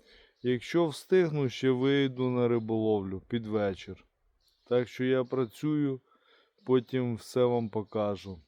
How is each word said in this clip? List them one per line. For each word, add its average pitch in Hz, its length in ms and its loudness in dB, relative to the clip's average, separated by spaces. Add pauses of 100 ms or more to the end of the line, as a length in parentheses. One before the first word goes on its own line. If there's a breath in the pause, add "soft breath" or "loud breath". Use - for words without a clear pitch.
(420 soft breath)
Якщо 127 440 0
встигну, 151 640 2
ще 131 220 0
вийду 131 600 2
на 123 180 2
риболовлю 110 800 0
під 117 180 -4
вечір. 101 580 -4 (640)
Так 123 200 2
що - 160 -6
я 131 200 2
працюю, 131 760 -2 (680 soft breath)
потім 123 500 0
все - 280 -2
вам 120 240 0
покажу. 101 800 -6